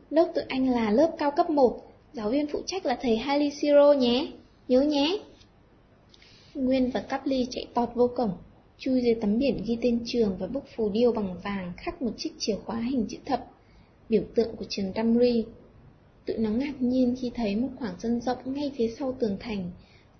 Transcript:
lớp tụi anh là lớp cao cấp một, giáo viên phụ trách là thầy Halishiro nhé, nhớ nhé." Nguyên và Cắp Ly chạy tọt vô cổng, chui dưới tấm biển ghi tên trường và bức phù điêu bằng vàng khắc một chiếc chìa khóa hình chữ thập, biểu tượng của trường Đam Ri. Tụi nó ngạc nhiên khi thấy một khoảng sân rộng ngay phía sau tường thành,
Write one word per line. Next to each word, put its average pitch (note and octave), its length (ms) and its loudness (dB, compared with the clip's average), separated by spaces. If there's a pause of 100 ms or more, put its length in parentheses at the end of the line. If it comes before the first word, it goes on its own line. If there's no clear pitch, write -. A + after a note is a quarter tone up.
(100)
lớp D#4 240 4
tụi - 140 -2
anh C4 200 0
là A3+ 220 2
lớp D4 280 4
cao D4 120 0
cấp E4+ 200 0
một, C#4 300 4 (320)
giáo G#3+ 180 -4
viên D4 160 0
phụ D4 200 -6
trách F#4 200 -6
là B3 160 -2
thầy A3+ 140 2
Halishiro C#4+ 760 4
nhé, B3+ 400 2 (360)
nhớ B3+ 120 6
nhé." D4+ 400 2 (1300)
Nguyên C4 360 2
và G3+ 100 -2
Cắp C4+ 260 -6
Ly C4 240 0
chạy - 240 -8
tọt A#3+ 200 0
vô B3 220 4
cổng, A3+ 160 0 (460)
chui B3+ 220 0
dưới A#3 140 4
tấm A3 240 0
biển B3+ 280 0
ghi A#3 160 -2
tên A#3+ 220 2
trường G#3 340 0
và F#3+ 80 -6
bức C#4 180 -6 (120)
phù A3 120 0
điêu A3+ 240 2
bằng G3 320 -4
vàng G3 320 -6
khắc - 260 -10
một A3 140 -2
chiếc - 220 -8
chìa G3+ 260 -2
khóa - 120 -6
hình A#3 320 -2
chữ - 160 -10
thập, - 220 -4 (600)
biểu G#3+ 140 2 (120)
tượng A3+ 220 0
của G3+ 120 -10
trường G3 260 -6
Đam A3+ 240 2
Ri. A#3+ 260 4 (840)
Tụi - 120 -4
nó A3 120 0
ngạc B3+ 320 -2
nhiên B3 380 2
khi B3 140 -6
thấy G#3 220 -2
một B3+ 120 -2 (100)
khoảng G3+ 200 -6
sân A#3 220 -2
rộng B3 240 -4
ngay C#4 320 -4
phía A3+ 120 0 (100)
sau C4 140 -4
tường G#3+ 280 -2
thành, G3+ 300 -6 (500)